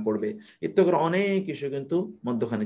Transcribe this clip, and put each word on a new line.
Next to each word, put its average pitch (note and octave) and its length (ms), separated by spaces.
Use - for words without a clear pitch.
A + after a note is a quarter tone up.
করবে, G#2+ 220
ইত্যাদি F#3 200
করে E3+ 120
অনেক G3 280
কিছু C#3 260
কিন্তু C#3 220
মধ্যখানে A2+ 400